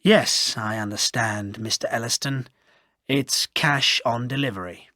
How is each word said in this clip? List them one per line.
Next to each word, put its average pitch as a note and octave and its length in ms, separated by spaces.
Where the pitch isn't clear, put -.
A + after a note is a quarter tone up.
Yes, - 560
I A2 220
understand, G#2 800
Mister A2 300
Elliston. B2+ 600
It's C3+ 380
cash - 580
on A#2 220
delivery. A#2+ 680